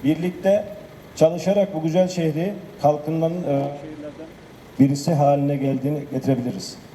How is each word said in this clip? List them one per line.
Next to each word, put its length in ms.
Birlikte 600
çalışarak 600
bu 60
güzel 260
şehri 460
kalkınmanın, 640
e, 200
birisi 340
haline 420
geldiğini 440
getirebiliriz. 680